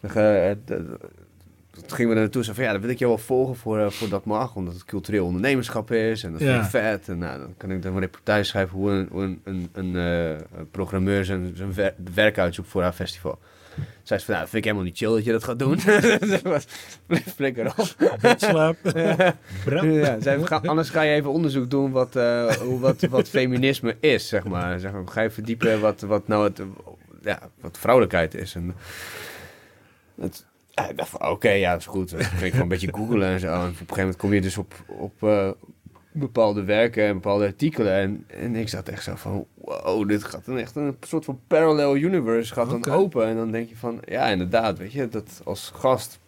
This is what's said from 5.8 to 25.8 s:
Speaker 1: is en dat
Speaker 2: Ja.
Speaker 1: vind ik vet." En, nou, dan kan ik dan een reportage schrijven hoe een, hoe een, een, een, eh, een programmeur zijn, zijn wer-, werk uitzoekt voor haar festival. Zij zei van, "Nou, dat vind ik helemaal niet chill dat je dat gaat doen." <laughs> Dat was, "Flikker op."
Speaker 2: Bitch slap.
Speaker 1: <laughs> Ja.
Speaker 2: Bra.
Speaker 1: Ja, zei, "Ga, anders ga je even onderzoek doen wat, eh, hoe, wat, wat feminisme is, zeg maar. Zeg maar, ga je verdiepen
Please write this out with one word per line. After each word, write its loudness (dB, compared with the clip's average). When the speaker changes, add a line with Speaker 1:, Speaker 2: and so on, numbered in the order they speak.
Speaker 1:
is 0
en -8
dat -6
Speaker 2:
Ja. 2
Speaker 1:
vind 2
ik -2
vet." 0
En, -6
nou, -6
dan -14
kan -10
ik -4
dan -4
een 0
reportage 0
schrijven -2
hoe 0
een, 0
hoe -4
een, -4
een, -8
een, -4
eh, 0
een -14
programmeur 0
zijn, -4
zijn -8
wer-, 0
werk 4
uitzoekt -2
voor 0
haar 2
festival. -8
Zij -2
zei -2
van, -14
"Nou, -2
dat -8
vind -14
ik 0
helemaal 0
niet -6
chill -2
dat 2
je 2
dat 0
gaat -4
doen." 2
<laughs> 4
Dat 2
was, 0
"Flikker -2
op." -2
Speaker 2:
Bitch 4
slap. 4
Speaker 1:
<laughs> 0
Ja. 4
Speaker 2:
Bra. 0
Speaker 1:
Ja, 4
zei, 2
"Ga, 0
anders 0
ga 0
je 4
even 2
onderzoek 0
doen 2
wat, 0
eh, 2
hoe, 0
wat, 4
wat 2
feminisme 2
is, 2
zeg -2
maar. -2
Zeg -8
maar, -8
ga -4
je 0
verdiepen 0